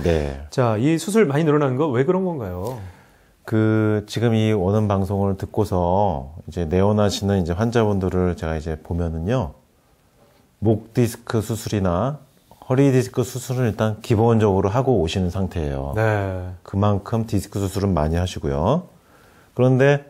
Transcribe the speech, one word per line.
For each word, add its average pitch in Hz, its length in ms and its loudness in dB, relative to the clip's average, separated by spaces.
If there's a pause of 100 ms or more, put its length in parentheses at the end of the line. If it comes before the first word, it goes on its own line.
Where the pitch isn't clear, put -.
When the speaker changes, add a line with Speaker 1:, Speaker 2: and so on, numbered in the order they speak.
Speaker 1:
네. 73 480 0
Speaker 2:
자, 117 260 0
이 156 220 2
수술 214 260 2
많이 139 180 0
늘어나는 147 340 2
거 160 100 0
왜 131 180 0
그런 185 180 0
건가요? 117 540 -6 (680)
Speaker 1:
그, 107 640 2
지금 113 280 0
이 110 180 2
원음 104 340 2
방송을 98 500 0
듣고서 90 1000 -2 (120)
이제 85 180 -4
내원하시는 98 760 2
이제 82 100 -2
환자분들을 95 840 0
제가 80 200 -4
이제 78 260 -6
보면은요, 85 680 -4 (1080)
목 110 300 0
디스크 113 480 -2
수술이나 107 800 -2 (500)
허리 135 220 4
디스크 127 320 0
수술은 123 440 -4
일단 107 360 -2
기본적으로 107 640 4
하고 127 300 2
오시는 87 320 0
상태예요. 73 640 -4
Speaker 2:
네. 98 540 -2 (120)
Speaker 1:
그만큼 104 640 0
디스크 104 340 -4
수술은 98 360 -2
많이 78 200 0
하시고요. 87 680 -2 (720)
그런데 131 540 4